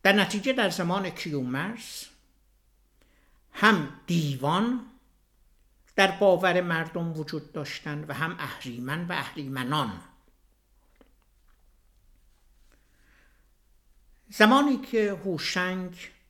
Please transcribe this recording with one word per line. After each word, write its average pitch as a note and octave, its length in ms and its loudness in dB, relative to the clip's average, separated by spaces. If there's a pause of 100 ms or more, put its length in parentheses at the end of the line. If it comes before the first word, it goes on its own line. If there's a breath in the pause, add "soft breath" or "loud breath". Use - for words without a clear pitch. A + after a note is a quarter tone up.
در G3 100 6
نتیجه G#3 400 2
در A3 180 2
زمان F#3 400 -2
کیومرث D3 920 -6 (1500)
هم G3 540 4
دیوان E3+ 800 0 (1080)
در G3 140 6
باور F3+ 500 4
مردم E3+ 520 -2
وجود D#3 400 -8
داشتند D3+ 580 -8
و - 20 -6
هم D#3+ 260 -4
اهریمن C3+ 680 -8
و F3+ 40 -6
اهریمنان. C3+ 880 -4 (4000)
زمانی C4 460 6
که G#3+ 360 -2
هوشنگ F3+ 1000 -4 (200)